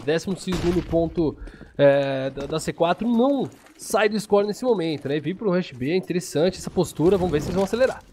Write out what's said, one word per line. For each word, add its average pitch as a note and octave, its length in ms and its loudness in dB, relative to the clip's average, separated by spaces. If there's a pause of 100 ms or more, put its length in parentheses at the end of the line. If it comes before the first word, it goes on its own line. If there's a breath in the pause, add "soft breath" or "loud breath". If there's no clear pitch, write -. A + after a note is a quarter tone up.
Décimo E3 340 0
segundo F3 440 0
ponto, E3 540 0 (400 loud breath)
é, C3+ 540 4
da, C#3 160 -8
da D#3 140 -4
C D#3+ 120 -4
quatro F3 360 0
não A#3+ 420 2 (260)
sai G#3+ 320 0
do G#3+ 100 -2
score G3+ 280 2
nesse G#3 180 -6
momento, E3 440 0
né? D3 100 -2
Vir D#3 160 -4
pro G3+ 160 -2
Rush F3 220 -2
B B2+ 180 -4
é F3+ 60 0
interessante F3+ 600 -2
essa - 120 -10
postura, F3+ 460 2
vamos F3+ 160 0
ver D3+ 80 0
se C3+ 80 -4
eles - 80 -4
vão G3 80 2
acelerar. A#3 380 0 (100)